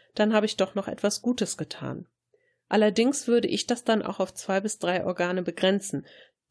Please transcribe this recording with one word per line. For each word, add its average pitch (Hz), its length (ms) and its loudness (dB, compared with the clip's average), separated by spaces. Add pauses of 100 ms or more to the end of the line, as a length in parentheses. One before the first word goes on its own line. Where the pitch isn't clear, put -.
(140)
dann 214 180 2
habe 214 140 4
ich - 100 -4
doch 190 200 0
noch 196 100 -2
etwas - 340 -2
Gutes 240 360 -2
getan. - 500 -8 (640)
Allerdings 214 580 2
würde 233 220 2
ich - 180 -2
das 240 160 -2
dann 220 200 2
auch - 180 -6
auf 185 140 -2
zwei 196 260 0
bis 208 180 -6
drei 180 260 0
Organe 180 380 -2
begrenzen, 185 640 0 (440)